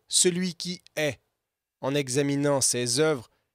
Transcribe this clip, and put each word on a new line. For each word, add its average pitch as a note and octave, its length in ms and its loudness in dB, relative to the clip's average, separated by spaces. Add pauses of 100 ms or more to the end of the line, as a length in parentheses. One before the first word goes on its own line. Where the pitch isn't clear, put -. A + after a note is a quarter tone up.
celui F3+ 480 0
qui F3+ 260 -10 (140)
est. D3 240 -2 (640)
En C3+ 120 -2
examinant C#3+ 680 0
ses B2 380 0
œuvres, D3+ 300 0 (240)